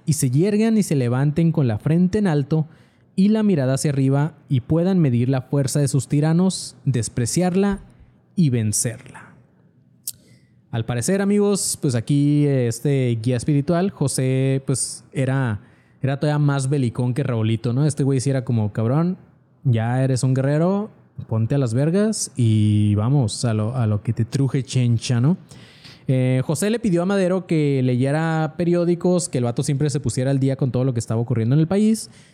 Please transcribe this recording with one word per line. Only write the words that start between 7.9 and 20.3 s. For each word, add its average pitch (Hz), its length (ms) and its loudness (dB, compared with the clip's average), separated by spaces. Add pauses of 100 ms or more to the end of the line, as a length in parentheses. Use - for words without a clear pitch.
y 151 140 4
vencerla". - 840 -4 (1400)
Al 113 140 -4
parecer, 147 360 -2
amigos, 202 600 0
pues 131 140 0
aquí, 147 500 2
eh, 131 220 2
este 123 540 0
guía 123 140 -2
espiritual, 160 540 0
José, 135 760 -2
pues - 460 -6
era, 131 480 -2 (420)
era 135 160 -2
todavía 147 220 0
más 139 300 0
belicón 123 440 -2
que 139 100 -2
Raulito, 113 500 -2
¿no? 143 120 2
Este 147 200 0
güey 131 160 0
sí 139 80 -2
era 135 160 -2
como, 107 260 0
"Cabrón, 151 460 -2 (480)
ya 120 360 0
eres 131 220 0
un 131 100 2